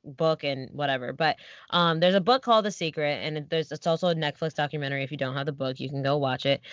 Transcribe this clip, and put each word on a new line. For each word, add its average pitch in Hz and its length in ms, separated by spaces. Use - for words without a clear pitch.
book 156 400
and 139 280
whatever. 131 420
But, 151 240
um, 165 300
there's 180 160
a 196 60
book 247 200
called 220 240
The 208 60
Secret, 147 520
and 151 140
it, 147 140
there's, 160 200
it's 147 140
also 165 240
a 170 60
Netflix 156 400
documentary. 139 480
If 131 80
you 147 60
don't 135 180
have 139 100
the 151 60
book, 131 280
you 131 100
can 139 120
go 139 160
watch 131 300
it. 139 140